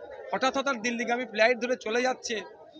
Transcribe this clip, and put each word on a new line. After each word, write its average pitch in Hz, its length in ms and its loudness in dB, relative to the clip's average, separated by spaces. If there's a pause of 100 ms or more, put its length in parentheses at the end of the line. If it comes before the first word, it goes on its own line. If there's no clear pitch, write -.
(320)
হঠাৎ 254 260 2
হঠাৎ 269 200 0
দিল্লিগামী 240 480 0
ফ্লাইট 220 320 4
ধরে 247 180 0
চলে 226 260 0
যাচ্ছে, 240 400 -2 (380)